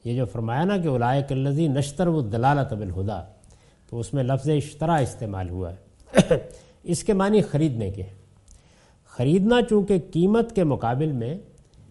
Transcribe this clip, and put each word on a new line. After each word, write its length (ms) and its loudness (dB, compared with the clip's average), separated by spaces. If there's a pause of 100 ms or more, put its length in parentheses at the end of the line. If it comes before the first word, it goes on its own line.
یہ 120 -4
جو 80 0
فرمایا 400 -2
نا 120 0
کہ 120 -2
اولئک 440 0
الذین 440 0
اشتروا 460 0
الضلالۃ 520 0
بالہدی، 460 -4 (720)
تو 80 -8
اس 160 -8
میں 100 0
لفظ 240 0
اشترا 460 0
استعمال 560 -4
ہوا 220 -6
ہے۔ 140 -20 (260)
<coughs> 720 0
اس 220 -4
کے 80 2
معنی 300 4
خریدنے 480 0
کے 120 -8
ہیں۔ 120 -14 (960)
خریدنا 520 2
چونکہ 360 2 (140)
قیمت 420 2
کے 100 2
مقابل 480 0
میں 260 -4 (520)